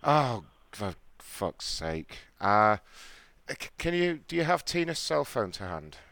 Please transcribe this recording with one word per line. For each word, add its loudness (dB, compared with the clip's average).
Oh, 2
for -6
fuck's -6
sake. -6
Uh, 6
c-, -10
can -2
you, 0
do -6
you 2
have 2
Tina's -2
cell 0
phone -2
to -10
hand? -8